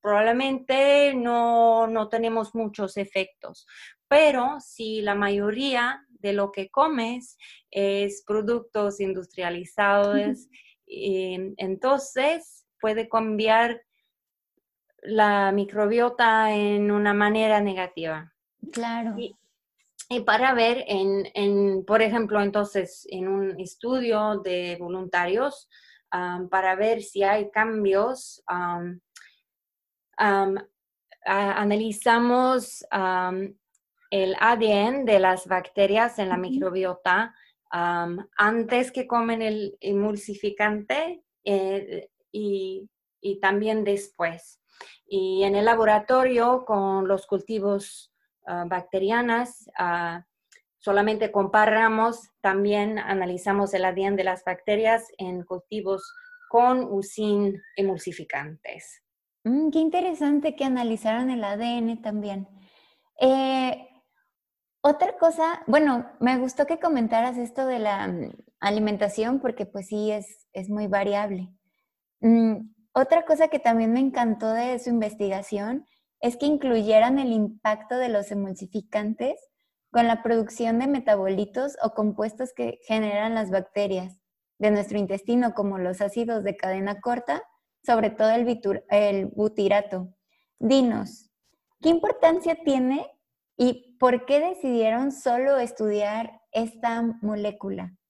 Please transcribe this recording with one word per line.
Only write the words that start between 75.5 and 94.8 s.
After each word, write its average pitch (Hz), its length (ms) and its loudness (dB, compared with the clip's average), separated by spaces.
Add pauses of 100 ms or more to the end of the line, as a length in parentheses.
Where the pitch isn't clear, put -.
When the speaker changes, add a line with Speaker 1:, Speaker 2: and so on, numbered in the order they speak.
Speaker 2:
es 240 160 0
que 285 100 -4
incluyeran 247 720 4
el 254 120 0
impacto 214 640 -2
de 247 120 -2
los 202 220 -2
emulsificantes 208 1080 -6 (520)
con 233 160 4
la 226 160 0
producción 226 560 0
de 262 80 -2
metabolitos 220 960 -2
o 220 100 -2
compuestos 220 600 -4
que 233 340 -8
generan 214 460 -2
las 214 160 -4
bacterias 190 720 -4 (400)
de 214 120 2
nuestro 208 260 0
intestino, 214 560 0
como 202 240 -2
los 185 240 -4
ácidos 220 420 -2
de 196 140 -4
cadena 196 440 -4
corta, 240 420 -4 (420)
sobre 220 240 2
todo 220 220 2
el 233 140 2
bitur-, 226 440 -2
el 202 380 2
butirato. 202 840 -2 (460)
Dinos, 240 720 0 (500)
¿qué 320 80 4
importancia 339 720 2
tiene 269 460 0 (480)
y 247 420 -2
por 247 260 4
qué 285 140 4
decidieron 262 720 0